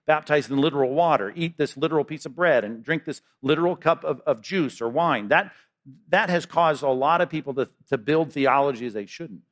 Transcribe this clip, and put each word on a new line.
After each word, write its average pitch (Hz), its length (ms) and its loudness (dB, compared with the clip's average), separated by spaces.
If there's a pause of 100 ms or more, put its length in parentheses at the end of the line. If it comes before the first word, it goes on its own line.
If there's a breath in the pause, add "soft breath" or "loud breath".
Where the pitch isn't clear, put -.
baptized 151 420 0
in 139 100 -2
literal 139 320 2
water, 143 440 2
eat 165 240 -6
this 147 180 -2
literal 147 280 0
piece 151 200 -12
of 131 120 -14
bread, 156 260 4
and 113 220 -10
drink 160 200 -4
this - 160 -10 (220)
literal 165 320 2
cup 165 300 0
of, 151 220 -4
of 123 160 -2
juice 165 380 -4
or 117 80 -4
wine. 131 380 -2
That, 180 260 2 (580 loud breath)
that 190 200 2
has 175 160 0
caused 160 380 2
a 143 40 0
lot 139 320 2
of 175 80 0
people 143 260 -8
to, 127 140 -2 (200)
to 135 100 -2
build 151 340 0
theologies 135 600 0
they 101 140 -8
shouldn't. 123 460 -16